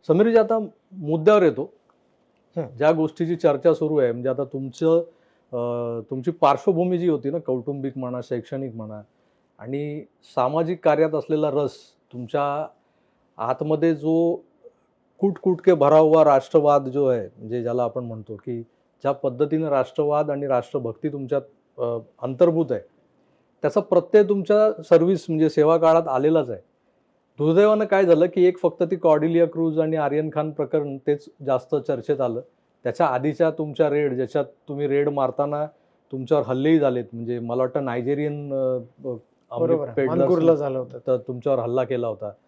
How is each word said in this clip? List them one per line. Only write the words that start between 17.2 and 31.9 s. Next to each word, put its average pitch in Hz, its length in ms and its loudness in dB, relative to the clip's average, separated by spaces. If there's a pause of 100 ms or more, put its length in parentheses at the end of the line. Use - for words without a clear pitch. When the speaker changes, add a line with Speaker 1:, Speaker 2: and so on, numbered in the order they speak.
Speaker 1:
म्हणजे 117 240 -8
ज्याला 120 200 -2
आपण 120 220 -4
म्हणतो 110 320 -12
की 117 240 -10 (420)
ज्या - 100 -2
पद्धतीनं 151 560 -2
राष्ट्रवाद 147 600 -2
आणि 143 160 -4
राष्ट्रभक्ती 120 640 -4
तुमच्यात, 139 340 -6 (360)
अं, 117 220 -4 (220)
अंतर्भूत 160 480 2
आहे, 110 100 -2 (840)
त्याचा 175 180 0
प्रत्यय 185 420 2
तुमच्या 202 600 0
सर्व्हिस, 170 460 4
म्हणजे 156 220 0
सेवा 156 260 4
काळात 160 320 4
आलेलाच 139 420 0
आहे. - 220 -14 (680)
दुर्दैवानं 202 460 2
काय 196 200 2
झालं 170 220 4
की 180 180 2
एक 180 140 2
फक्त 170 240 -2
ती 175 140 -2
कॉर्डिलिया 165 500 2
क्रूज 165 320 -4
आणि 160 180 -2
आर्यन 151 380 -2
खान 156 160 -4
प्रकरण 147 460 -4
तेच 147 300 -4 (200)
जास्त 135 300 -2
चर्चेत 139 440 -4